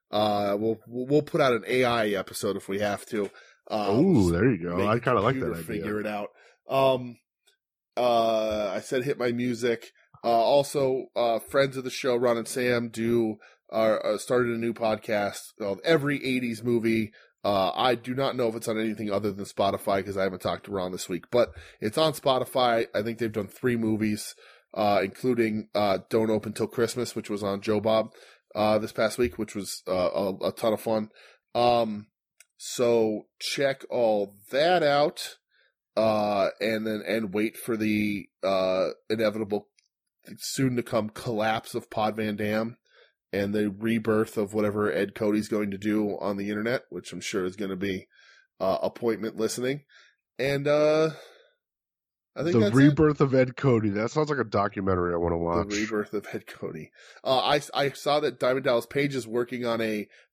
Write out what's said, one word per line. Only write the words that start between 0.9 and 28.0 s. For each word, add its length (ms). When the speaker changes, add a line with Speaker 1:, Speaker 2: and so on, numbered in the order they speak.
Speaker 1:
we'll 160
put 180
out 120
an 140
A 180
I 260
episode 460
if 120
we 100
have 280
to. 220
Um, 300
Speaker 2:
Ooh, 320
there 180
you 140
go. 140
Speaker 1:
make 100
Speaker 2:
I 80
Speaker 1:
the 60
Speaker 2:
kinda 200
like 140
that 60
Speaker 1:
computer 200
Speaker 2:
idea. 100
Speaker 1:
figure 180
it 60
out. 220
Um, 500
uh, 800
I 60
said 240
hit 140
my 140
music. 600
Uh, 40
also, 840
uh, 240
friends 380
of 80
the 60
show, 260
Ron 220
and 100
Sam, 400
do, 480
uh, 320
uh, 140
started 360
a 40
new 140
podcast 680
called 240
Every 400
eighties 380
Movie. 500
Uh, 300
I 180
do 180
not 220
know 140
if 80
it's 100
on 140
anything 320
other 180
than 140
Spotify 600
'cause 120
I 80
haven't 180
talked 220
to 80
Ron 180
this 180
week, 220
but 200
it's 160
on 160
Spotify. 800
I 100
think 160
they've 120
done 160
three 300
movies, 580
uh, 300
including, 680
uh, 260
Don't 200
Open 220
Till 140
Christmas, 480
which 160
was 140
on 160
Joe 180
Bob, 340